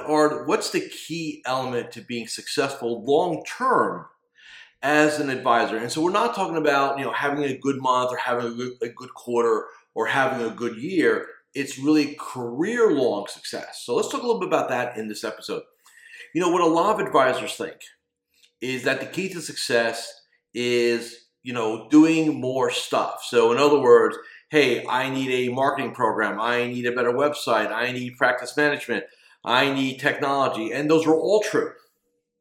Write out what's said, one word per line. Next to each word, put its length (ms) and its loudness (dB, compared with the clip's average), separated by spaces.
are, 380 2
what's 240 0
the 180 -4
key 560 -10
element 460 -4
to 100 -16
being 240 -8
successful 800 -6
long-term 1000 0
as 380 4
an 100 -2
advisor?" 480 2
And 140 -4
so 100 -2
we're 80 2
not 240 0
talking 240 -2
about, 400 2
you 80 -4
know, 80 -4
having 300 -2
a 120 -2
good 240 -4
month 300 2
or 80 -8
having 300 -2
a 80 -8
good, 260 -8
a 80 -6
good 240 -20
quarter 540 0
or 140 -2
having 360 0
a 60 -4
good 280 -8
year. 500 0
It's 240 -8
really 420 0
career-long 1080 0
success. 580 -12
So 80 -4
let's 160 0
talk 140 -6
a 20 -6
little 140 0
bit 80 -4
about 220 0
that 280 -4
in 100 -6
this 160 -10
episode. 380 -8
You 60 0
know, 80 2
what 120 4
a 60 6
lot 320 2
of 80 -2
advisors 480 2
think 220 -8
is 240 -6
that 160 0
the 60 -8
key 240 -6
to 120 -12
success 840 -2
is, 760 0
you 120 -12
know, 360 -4
doing 500 6
more 300 0
stuff. 540 -2
So 300 6
in 40 2
other 220 6
words, 380 6
"Hey, 360 2
I 240 -2
need 220 -4
a 220 0
marketing 400 0
program. 460 -2
I 280 0
need 180 -6
a 60 -2
better 220 0
website. 580 0
I 200 -2
need 260 -10
practice 400 0
management. 480 -2
I 300 2
need 260 -2
technology." 720 -2
And 200 0
those 160 4
are 80 6
all 260 2
true. 300 -2